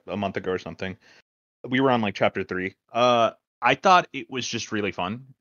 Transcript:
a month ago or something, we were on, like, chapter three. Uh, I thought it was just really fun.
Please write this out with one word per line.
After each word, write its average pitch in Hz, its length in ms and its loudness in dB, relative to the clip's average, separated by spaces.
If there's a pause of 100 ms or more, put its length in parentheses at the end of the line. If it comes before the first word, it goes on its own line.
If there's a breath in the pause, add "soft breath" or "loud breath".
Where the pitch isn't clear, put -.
a - 100 -6
month 98 200 -4
ago 95 160 -4
or 90 60 -2
something, 92 380 -10 (720 soft breath)
we 123 120 0
were 135 100 4
on, 120 100 4
like, 101 140 -2
chapter 101 300 0
three. 92 320 -6 (160)
Uh, 120 400 4 (280)
I 127 140 4
thought 180 380 4
it - 180 -10
was - 160 -6
just - 240 -6
really 104 220 -2
fun. 107 320 -6 (160)